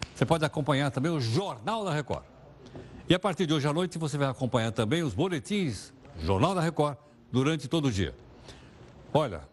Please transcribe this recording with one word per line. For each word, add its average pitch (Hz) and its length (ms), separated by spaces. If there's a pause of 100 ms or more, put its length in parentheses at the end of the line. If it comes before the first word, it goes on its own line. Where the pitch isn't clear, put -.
(140)
você - 100
pode 156 220
acompanhar 143 440
também 151 220
o 151 80
Jornal 147 640
da 175 80
Record. 143 300 (840)
E 170 80
a 180 40
partir 185 260
de 151 80
hoje 147 160
à 147 60
noite, 175 240
você 151 180
vai 139 120
acompanhar 117 440
também 127 300
os 135 100
boletins 160 800 (260)
Jornal 95 360
da 175 80
Record 147 340 (340)
durante 135 380
todo 147 200
o 117 40
dia. 87 220 (1000)
Olha, 110 300 (100)